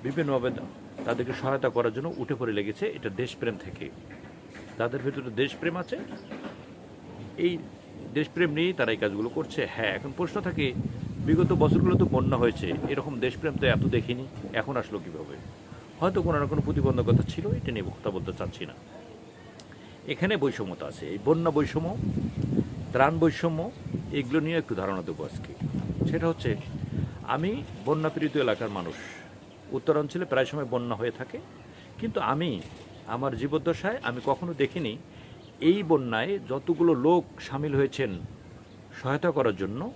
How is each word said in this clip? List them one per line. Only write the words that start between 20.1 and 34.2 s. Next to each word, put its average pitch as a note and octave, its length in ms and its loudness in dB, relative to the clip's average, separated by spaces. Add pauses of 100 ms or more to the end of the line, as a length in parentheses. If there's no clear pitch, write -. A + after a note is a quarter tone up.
বৈষম্যতা G#2 480 0
আছে, C#2+ 220 -8
এই F#2 180 -4
বন্যা D#3+ 260 6
বৈষম্য, D#3+ 460 2 (920)
ত্রাণ C#3+ 280 6
বৈষম্য, E3 520 4 (400)
এগুলো C#3+ 280 2
নিয়ে D#3+ 180 0
একটু D3+ 180 -2
ধারণা F#2+ 260 0
দেবো D#2+ 220 -6
আজকে। - 300 -8 (580)
সেটা E3 160 2
হচ্ছে, C3 280 0 (680)
আমি F3+ 400 0 (220)
বন্যা D#3 240 2
পীড়িত D3+ 280 0
এলাকার A2+ 320 4
মানুষ, F2 240 -4 (800)
উত্তরাঞ্চলে D3+ 540 2
প্রায় C3 200 4
সময় C#3+ 200 -4
বন্যা A#2+ 300 0
হয়ে A2+ 160 0
থাকে, - 260 -8 (640)
কিন্তু A3+ 200 0
আমি C3 420 2 (460)
আমার A#2+ 300 0
জীবদ্দশায় D#3 640 0
আমি A#2+ 220 -2